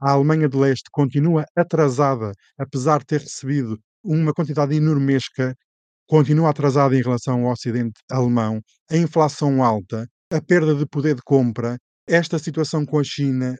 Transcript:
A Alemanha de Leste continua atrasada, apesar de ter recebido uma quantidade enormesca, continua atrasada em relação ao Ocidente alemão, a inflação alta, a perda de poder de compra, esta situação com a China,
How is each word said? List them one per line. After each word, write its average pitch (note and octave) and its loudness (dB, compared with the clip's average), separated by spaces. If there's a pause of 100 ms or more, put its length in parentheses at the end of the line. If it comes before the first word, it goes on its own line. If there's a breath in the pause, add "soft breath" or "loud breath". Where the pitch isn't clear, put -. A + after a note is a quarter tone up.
A C#3 2
Alemanha D3+ 2
de C3+ -4
Leste C3+ 0
continua D3 0 (140)
atrasada, C3+ 0 (260)
apesar C#3 -2
de - -12
ter D3+ -2
recebido C3+ -6 (240)
uma D#3+ -2
quantidade D3 -2
enormesca, C#3 0 (540)
continua D3+ 4
atrasada C#3 2
em B2+ 4
relação B2 -2
ao B2 0
Ocidente A#2 -4 (100)
alemão, A#2+ 0 (280)
a D#3 0
inflação D3 0
alta, A2+ -2 (240)
a D#3 -2
perda D#3 2
de C#3+ -2
poder C#3+ -2
de B2 -8
compra, B2 0 (300)
esta E3+ 0
situação D3+ -4
com D3+ -2
a C#3+ 2
China, B2+ -4